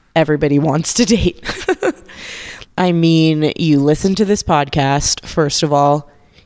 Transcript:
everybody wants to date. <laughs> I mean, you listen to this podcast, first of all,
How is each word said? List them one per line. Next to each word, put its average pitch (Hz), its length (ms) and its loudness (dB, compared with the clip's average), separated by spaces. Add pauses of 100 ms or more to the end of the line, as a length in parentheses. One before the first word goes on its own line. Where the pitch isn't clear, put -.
(160)
everybody 151 420 2
wants 147 380 0
to 233 100 2
date. 185 400 -2 (680)
<laughs> - 640 -18
I 180 140 0
mean, 160 680 2
you 151 220 2
listen 151 360 2
to 214 100 0
this 202 160 -2
podcast, 143 840 -2
first - 380 -2
of 147 80 0
all, 143 380 2 (360)